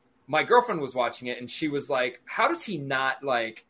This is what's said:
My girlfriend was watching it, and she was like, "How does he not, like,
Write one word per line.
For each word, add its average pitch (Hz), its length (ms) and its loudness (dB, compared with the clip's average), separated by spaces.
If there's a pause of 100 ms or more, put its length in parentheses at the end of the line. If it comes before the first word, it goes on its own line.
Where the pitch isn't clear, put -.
(260)
My 147 180 0
girlfriend 233 360 4
was 131 140 -4
watching 123 340 -2
it, 120 100 -6
and 123 120 -12
she - 180 -2
was 143 220 -2
like, 127 340 0
"How - 240 2
does 339 160 -2
he 196 140 -6
not, 135 460 -2
like, 117 460 -2